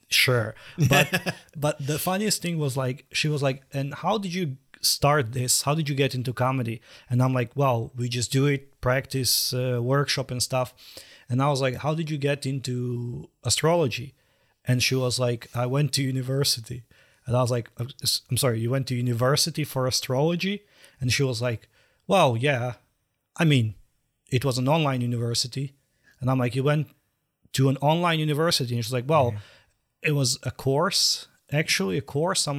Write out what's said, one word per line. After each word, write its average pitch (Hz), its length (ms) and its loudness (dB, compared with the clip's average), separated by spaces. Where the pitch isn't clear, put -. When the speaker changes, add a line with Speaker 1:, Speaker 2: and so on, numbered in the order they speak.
Speaker 1:
sure. 113 440 2
Speaker 2:
<laughs> 151 140 4
Speaker 1:
But, 160 440 2
but 147 180 0
the 143 140 -2
funniest 190 440 -2
thing 175 160 -4
was, 139 180 -2
like, 131 360 -4
she - 160 0
was 147 140 0
like, 135 200 -2
"And 139 220 -4
how 196 240 -2
did 196 160 -6
you 160 240 -4
start 143 520 2
this? 123 300 0
How 143 120 0
did 156 140 0
you 147 80 -2
get 135 180 0
into 127 180 -4
comedy?" 123 480 -2
And 123 100 4
I'm 131 140 4
like, 123 220 0
"Well, 127 400 0
we 123 120 -4
just 120 220 -4
do 135 160 2
it, 139 340 -4
practice, 131 720 0
uh, 123 300 -2
workshop 135 480 0
and 123 100 -4
stuff." 127 320 -2
And 123 140 0
I 143 60 4
was 139 120 2
like, 131 240 0
"How 156 100 0
did 160 180 -4
you 151 60 -4
get 143 280 -2
into 123 800 -4
astrology?" 147 720 0
And 127 200 2
she 131 100 0
was 127 240 0
like, 120 340 -2
"I 123 140 -2
went 139 280 0
to 139 100 0
university." 131 800 -2
And 117 100 2
I 127 40 4
was 123 100 2
like, 120 200 -2
"Uh, 120 60 -4
s-, - 160 0
I'm 127 60 0
sorry, 113 240 0
you 117 100 -2
went 135 160 0
to 127 80 -4
university 127 680 0
for 127 240 -2
astrology?" 170 720 -2
And 127 120 0
she 139 120 2
was 123 180 -2
like, 120 260 -4
"Well, 160 300 4
yeah. 123 380 -2
I 175 80 2
mean, 123 300 4
it 127 140 0
was 127 140 0
an 127 100 0
online 143 320 2
university." 120 760 -4
And 123 100 0
I'm 131 80 2
like, 123 160 0
"You 131 80 0
went 147 240 2
to 135 140 4
an 131 100 2
online 160 420 2
university?" 151 560 0
And 117 80 -2
she's 110 140 -6
like, 123 100 -4
"Well, 143 240 4
Speaker 2:
Yeah. 104 80 -8
Speaker 1:
it - 20 2
was 135 300 2
a 123 80 -4
course, - 760 0
actually 175 460 0
a - 40 -2
course." 170 320 0
I'm 143 100 -4